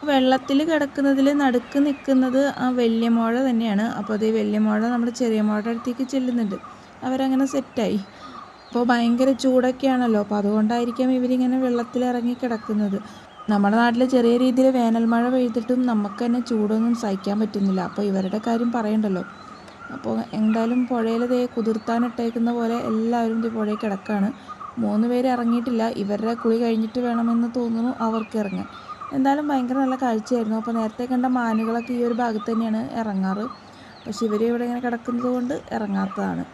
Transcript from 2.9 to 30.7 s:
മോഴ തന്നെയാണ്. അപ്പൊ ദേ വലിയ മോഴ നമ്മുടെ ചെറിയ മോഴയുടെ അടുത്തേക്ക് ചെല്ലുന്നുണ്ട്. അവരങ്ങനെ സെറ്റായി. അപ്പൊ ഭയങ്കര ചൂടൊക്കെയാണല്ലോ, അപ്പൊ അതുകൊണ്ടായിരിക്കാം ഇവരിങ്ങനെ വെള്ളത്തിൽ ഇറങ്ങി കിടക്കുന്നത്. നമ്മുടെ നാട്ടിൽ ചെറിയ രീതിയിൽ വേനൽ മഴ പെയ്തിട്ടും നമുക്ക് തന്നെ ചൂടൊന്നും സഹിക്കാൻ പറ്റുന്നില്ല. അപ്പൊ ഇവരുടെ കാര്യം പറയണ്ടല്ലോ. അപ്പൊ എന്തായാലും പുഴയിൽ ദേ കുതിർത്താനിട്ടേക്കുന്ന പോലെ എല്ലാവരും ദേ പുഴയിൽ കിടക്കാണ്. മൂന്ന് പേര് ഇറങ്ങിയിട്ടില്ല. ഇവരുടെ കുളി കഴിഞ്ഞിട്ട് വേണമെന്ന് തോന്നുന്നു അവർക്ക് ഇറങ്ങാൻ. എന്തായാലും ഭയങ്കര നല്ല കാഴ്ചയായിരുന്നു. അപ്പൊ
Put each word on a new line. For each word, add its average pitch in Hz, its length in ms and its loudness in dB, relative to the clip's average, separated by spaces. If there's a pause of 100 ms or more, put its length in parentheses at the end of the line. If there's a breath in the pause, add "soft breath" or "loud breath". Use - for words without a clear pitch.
മോഴ 226 300 2
തന്നെയാണ്. 226 460 2 (100)
അപ്പൊ 208 200 -4
ദേ 220 160 0
വലിയ 214 280 0
മോഴ 214 280 2
നമ്മുടെ 240 260 0
ചെറിയ 226 280 0
മോഴയുടെ 214 300 0
അടുത്തേക്ക് 240 340 -4
ചെല്ലുന്നുണ്ട്. 247 520 -2 (440 loud breath)
അവരങ്ങനെ 262 440 0
സെറ്റായി. 233 540 -2 (640 loud breath)
അപ്പൊ - 240 -4
ഭയങ്കര 240 520 2
ചൂടൊക്കെയാണല്ലോ, 254 840 2
അപ്പൊ 208 140 -2
അതുകൊണ്ടായിരിക്കാം 233 760 0
ഇവരിങ്ങനെ 254 480 2
വെള്ളത്തിൽ 240 460 0
ഇറങ്ങി 240 300 0
കിടക്കുന്നത്. 214 600 -2 (500 loud breath)
നമ്മുടെ 202 300 4
നാട്ടിൽ 240 280 4
ചെറിയ 240 320 4
രീതിയിൽ 254 340 4
വേനൽ 233 340 2
മഴ 233 240 2
പെയ്തിട്ടും 247 540 0
നമുക്ക് 214 380 0
തന്നെ 240 200 0
ചൂടൊന്നും 220 540 0
സഹിക്കാൻ 202 420 -2
പറ്റുന്നില്ല. 196 480 0
അപ്പൊ 175 180 -6
ഇവരുടെ 190 360 0
കാര്യം 233 320 0
പറയണ്ടല്ലോ. 214 520 0 (680 loud breath)
അപ്പൊ - 200 -8 (240)
എന്തായാലും 226 520 2
പുഴയിൽ 226 420 0
ദേ 247 120 2 (120)
കുതിർത്താനിട്ടേക്കുന്ന 233 1040 -2
പോലെ 233 240 0 (100)
എല്ലാവരും 226 520 0
ദേ 226 100 0
പുഴയിൽ 214 300 -2
കിടക്കാണ്. 202 500 -2 (480 loud breath)
മൂന്ന് 214 300 2
പേര് 247 200 2
ഇറങ്ങിയിട്ടില്ല. 240 560 0 (140)
ഇവരുടെ 208 380 -2
കുളി 226 220 2
കഴിഞ്ഞിട്ട് 226 420 0
വേണമെന്ന് 233 520 0
തോന്നുന്നു 233 480 -2
അവർക്ക് 226 400 -2
ഇറങ്ങാൻ. 190 280 -4 (440 loud breath)
എന്തായാലും 277 360 2
ഭയങ്കര 262 300 0
നല്ല 262 180 0
കാഴ്ചയായിരുന്നു. 226 640 0
അപ്പൊ 226 140 -4